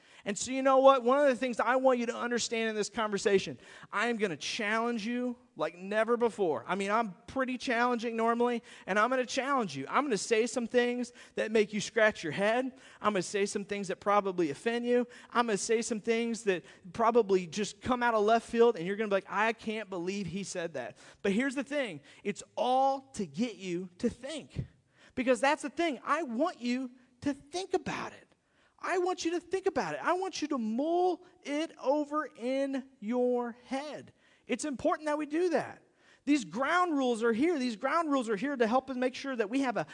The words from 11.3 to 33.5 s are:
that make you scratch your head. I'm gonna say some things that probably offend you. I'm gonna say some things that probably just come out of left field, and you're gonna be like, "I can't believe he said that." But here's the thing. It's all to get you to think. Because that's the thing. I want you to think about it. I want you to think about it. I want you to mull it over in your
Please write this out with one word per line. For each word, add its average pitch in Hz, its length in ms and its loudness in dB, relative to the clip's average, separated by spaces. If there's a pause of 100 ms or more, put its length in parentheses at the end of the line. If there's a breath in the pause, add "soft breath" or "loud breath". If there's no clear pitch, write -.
that 214 140 -2
make 214 220 2
you 202 80 -2
scratch - 420 2
your 151 100 -4
head. 226 380 0 (300 loud breath)
I'm 208 120 2
gonna 185 100 0
say 202 240 -2
some 202 180 -6
things 202 220 -6
that 185 120 -6
probably 190 520 2
offend 233 340 -4
you. 240 220 2 (260 loud breath)
I'm 233 140 2
gonna 208 100 2
say 226 240 0
some 226 180 -4
things 233 440 -2
that 180 220 -2 (280 loud breath)
probably 220 540 4
just 185 340 -6
come 247 220 0
out 240 100 2
of 214 100 2
left 226 240 4
field, 233 280 4
and 165 100 -6
you're 196 120 -2
gonna 220 100 -2
be 196 80 2
like, 190 120 -2
"I 214 260 0
can't 220 360 -8
believe 190 380 -4
he 185 160 -6
said 170 320 -8
that." 120 220 -8 (260 loud breath)
But 202 80 2
here's 247 240 0
the 277 80 -2
thing. 247 360 -4 (240 loud breath)
It's 196 200 -6 (120)
all 269 600 0
to 208 100 -4
get 185 300 -4
you 180 420 -6
to 247 100 -2
think. 262 580 -8 (500 soft breath)
Because 240 260 2
that's 294 220 2
the 285 80 -6
thing. 311 340 -2
I 294 160 0
want 277 400 -2
you 247 300 -4 (300 soft breath)
to 285 120 -2
think 359 400 -6
about - 380 -4
it. - 160 -20 (560)
I 311 140 -2
want 359 280 -2
you 330 80 0
to 349 60 -2
think 359 280 -4
about 196 260 0
it. 139 80 -6
I 294 120 0
want 370 280 -4
you 302 60 -4
to 294 100 -2
mull 311 640 0 (220 loud breath)
it 294 280 -4 (120)
over 294 440 0 (140)
in 269 420 -2 (160)
your 240 560 0 (100)